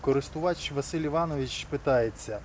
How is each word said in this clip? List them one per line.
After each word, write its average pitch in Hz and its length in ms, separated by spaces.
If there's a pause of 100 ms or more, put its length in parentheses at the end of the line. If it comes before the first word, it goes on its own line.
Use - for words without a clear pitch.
користувач 156 720
Василь 143 280
Іванович 151 720
питається, 120 760